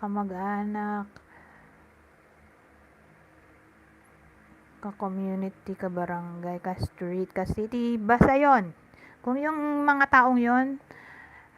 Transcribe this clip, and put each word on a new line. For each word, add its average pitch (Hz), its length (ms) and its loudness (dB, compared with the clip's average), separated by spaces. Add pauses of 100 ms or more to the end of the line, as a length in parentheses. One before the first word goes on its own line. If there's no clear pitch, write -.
kamag-anak, 208 1040 -4 (3750)
ka-community, 190 960 -6
ka-barangay, 175 800 -6
ka-street, 185 720 -6
ka-city, 220 640 -4
basta 233 400 6
yon. 269 400 4 (480)
Kung 254 160 -2
yung 294 480 -2
mga 277 240 4
taong 254 320 6
yon 262 400 0 (760)